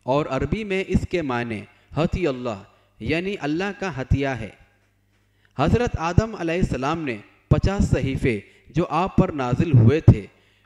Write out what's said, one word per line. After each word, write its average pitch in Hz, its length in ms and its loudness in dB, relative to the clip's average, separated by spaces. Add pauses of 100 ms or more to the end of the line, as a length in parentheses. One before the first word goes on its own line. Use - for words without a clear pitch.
और 143 200 0
अरबी 143 380 -4
में 190 200 -2
इसके 180 380 0
माने 117 440 -4 (300)
हती 180 300 0
अल्लाह, 120 380 -6 (360)
यानी 170 340 -4
अल्लाह 170 380 -4
का 190 180 -8
हतिया 135 440 -2
है। 110 180 -10 (1040)
हज़रत 202 380 2
आदम 180 360 0
अलैहिस्सलाम 165 680 -2
ने 120 240 -6 (280)
पचास 190 400 2
सहीफ़े, 135 440 0 (360)
जो 156 140 0
आप 170 340 -2
पर 185 160 4
नाजिल 131 380 -2
हुए 123 280 6
थे, - 280 6 (380)